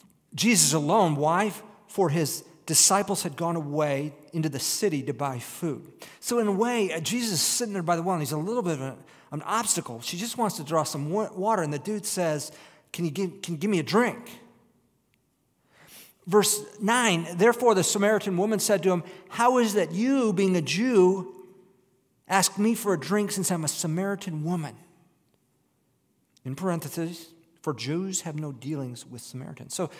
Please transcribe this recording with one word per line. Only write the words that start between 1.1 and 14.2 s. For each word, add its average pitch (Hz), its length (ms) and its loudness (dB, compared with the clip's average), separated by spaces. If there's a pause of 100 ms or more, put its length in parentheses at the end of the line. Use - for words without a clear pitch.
Why? 170 380 0 (340)
For 180 220 2
his 156 340 -2 (220)
disciples 196 560 2
had 147 140 -8
gone 170 200 -2
away 147 560 -2 (200)
into 160 160 -2
the 139 100 -6
city 156 460 -2
to 139 100 -4
buy 135 240 -4
food. - 520 -8 (300)
So 240 200 -2
in 208 80 2
a 202 40 2
way, 220 400 0
uh, 165 80 -4
Jesus 214 340 -2
is 143 60 0
sitting 226 320 -2
there 190 100 -4
by 170 140 2
the 170 60 -2
well, 185 140 0
and 156 60 -2
he's 139 100 -4
a 156 40 -2
little 208 260 -2
bit 175 120 -2
of 131 80 -4
an, 135 140 -8 (340)
an 151 120 -8
obstacle. 165 580 -2
She 175 180 -8
just 226 180 -8
wants 220 200 0
to 151 80 -10
draw 156 180 0
some 147 280 -4
wa-, 208 220 -2
water, 196 300 0
and 147 100 -2
the 147 60 -4
dude 202 260 -6
says, 160 480 -2 (400)
"Can 170 120 -4
you 160 60 -2
give, 185 300 -4
can 170 140 -6
you 147 40 -6
give 196 120 0
me 190 80 2
a 147 60 0
drink?" 202 560 0 (1900)